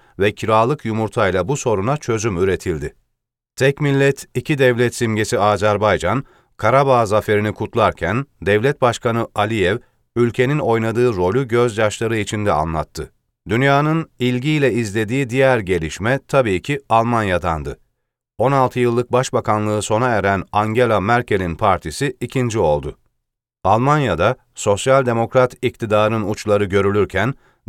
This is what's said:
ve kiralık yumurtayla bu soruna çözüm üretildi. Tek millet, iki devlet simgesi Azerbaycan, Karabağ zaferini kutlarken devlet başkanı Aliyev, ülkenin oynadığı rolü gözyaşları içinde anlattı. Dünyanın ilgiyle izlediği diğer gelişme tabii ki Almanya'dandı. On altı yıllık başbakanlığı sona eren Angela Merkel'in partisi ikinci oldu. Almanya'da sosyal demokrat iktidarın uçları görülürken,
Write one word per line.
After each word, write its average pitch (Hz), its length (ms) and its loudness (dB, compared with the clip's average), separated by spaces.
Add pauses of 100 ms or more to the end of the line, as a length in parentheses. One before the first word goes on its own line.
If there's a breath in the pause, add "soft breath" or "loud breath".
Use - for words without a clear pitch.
(200 soft breath)
ve 101 160 0
kiralık 113 500 0
yumurtayla 107 640 -2
bu 143 100 -4
soruna 113 400 -2
çözüm 113 400 -2
üretildi. 87 580 -2 (600)
Tek 139 260 0
millet, 139 540 0
iki 139 220 -4
devlet 123 380 2
simgesi 110 440 0
Azerbaycan, 104 840 2 (320 soft breath)
Karabağ 123 480 4
zaferini 104 480 0
kutlarken 104 720 -2 (160)
devlet 107 400 0
başkanı 117 540 0
Aliyev, 104 420 0 (380 soft breath)
ülkenin 123 440 0
oynadığı 113 560 0
rolü 101 320 0
gözyaşları 113 680 0
içinde 104 340 -4
anlattı. 78 600 -4 (380)
Dünyanın 143 600 0 (100)
ilgiyle 127 540 0
izlediği 110 560 -2
diğer 131 300 2
gelişme 90 680 -2
tabii 110 340 0
ki 143 180 -4 (100)
Almanya'dandı. 92 880 0 (580)
On 123 140 2
altı 127 280 2
yıllık 120 320 0
başbakanlığı 107 720 0
sona 113 260 0
eren 98 440 0
Angela 110 480 0
Merkel'in 95 560 -2
partisi 95 640 -2
ikinci 120 380 -4
oldu. 76 380 0 (640)
Almanya'da 117 720 2 (200)
sosyal 131 500 2
demokrat 120 560 0
iktidarın 107 680 -2
uçları 104 360 0
görülürken, 98 680 0 (360 soft breath)